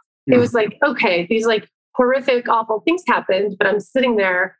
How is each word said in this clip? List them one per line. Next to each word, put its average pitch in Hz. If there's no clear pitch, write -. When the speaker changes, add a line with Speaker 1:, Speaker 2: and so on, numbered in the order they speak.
Speaker 1:
It 254
Speaker 2:
Hmm. 240
Speaker 1:
was 240
like, 214
okay, 202
these, 226
like, 214
horrific, 254
awful 220
things 339
happened, 196
but 208
I'm 202
sitting 254
there 185